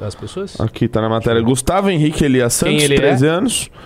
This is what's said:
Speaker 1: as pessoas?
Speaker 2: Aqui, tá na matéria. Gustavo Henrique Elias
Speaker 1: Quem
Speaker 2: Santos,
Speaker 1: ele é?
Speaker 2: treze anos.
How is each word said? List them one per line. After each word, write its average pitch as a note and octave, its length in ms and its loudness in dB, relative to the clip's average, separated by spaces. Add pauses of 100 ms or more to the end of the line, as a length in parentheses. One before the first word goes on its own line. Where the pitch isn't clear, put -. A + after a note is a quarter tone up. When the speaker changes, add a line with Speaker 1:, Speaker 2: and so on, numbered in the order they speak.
Speaker 1:
as G#2 120 -8
pessoas? - 460 -12
Speaker 2:
Aqui, A2+ 300 -2
tá A2 100 0
na A2 80 0
matéria. A2+ 340 2
Gustavo E3+ 480 0
Henrique D#3 360 0
Elias B2 360 2
Speaker 1:
Quem - 120 0
Speaker 2:
Santos, D3+ 100 2
Speaker 1:
ele C#3+ 120 2
é? - 20 4
Speaker 2:
treze C3+ 280 2
anos. F3+ 440 -2 (160)